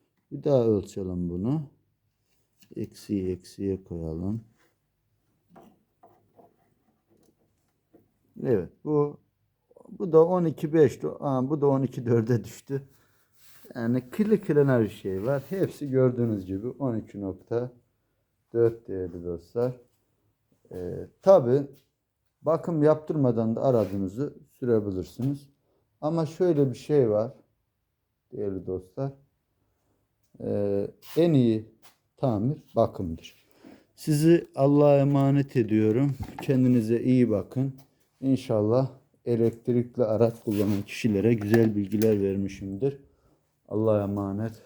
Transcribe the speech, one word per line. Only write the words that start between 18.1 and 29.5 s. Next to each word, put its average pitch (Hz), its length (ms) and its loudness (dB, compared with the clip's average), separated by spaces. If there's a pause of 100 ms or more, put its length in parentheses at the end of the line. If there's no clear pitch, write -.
dört 117 360 0
değerli 90 360 -8
dostlar. 117 480 -6 (1000)
Ee, 90 340 -10 (160)
tabii 143 400 4 (800)
bakım 160 400 -2
yaptırmadan 135 760 2
da 117 60 -4
aracınızı 110 720 -2 (240)
sürebilirsiniz. 113 880 -2 (520)
Ama 160 260 -2
şöyle 147 440 2
bir 117 60 -10
şey 135 340 2
var 110 220 0 (1000)
değerli 95 340 -8
dostlar. 131 460 -8 (1300)